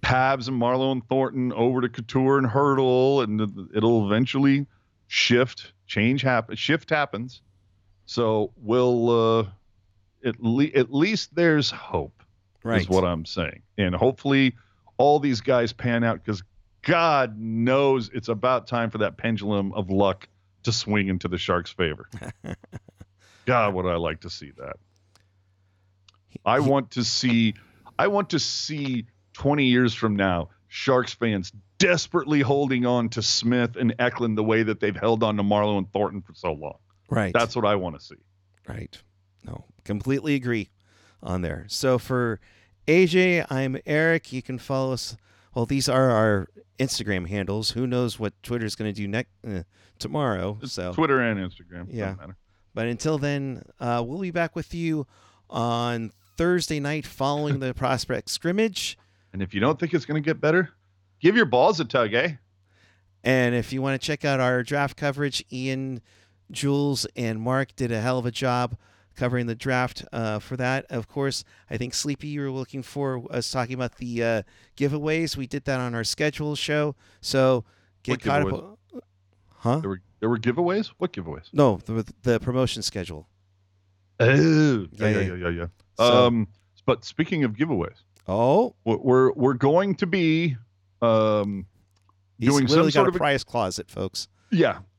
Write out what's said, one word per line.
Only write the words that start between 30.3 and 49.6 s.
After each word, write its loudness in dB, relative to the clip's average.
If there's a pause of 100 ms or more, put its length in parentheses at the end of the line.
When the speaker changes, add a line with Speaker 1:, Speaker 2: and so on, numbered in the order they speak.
Speaker 1:
Sharks 0
fans -2 (260)
desperately 0
holding 0
on 2
to -6
Smith 0
and 0
Eklund 0
the 0
way 4
that -2
they've 0
held 2
on 0
to 0
Marleau 2
and -4
Thornton -2
for -20
so -6
long. -12 (320)
Speaker 2:
Right. 0
Speaker 1:
That's 2
what 0
I 4
wanna -4
see. -20 (520)
Speaker 2:
Right. -12 (480)
No, -14 (180)
completely -2
agree -4 (540)
on -4
there. -6
So 0
for -4 (480)
A 6
J, 2
I'm -2
Eric. 0
You -8
can -10
follow -4
us. -8 (400)
Well, 0
these 0
are 4
our 4 (320)
Instagram -2
handles. -4
Who -2
knows -2
what -4 (100)
Twitter's -6
gonna -6
do -6
next, -4 (180)
uh, -6 (360)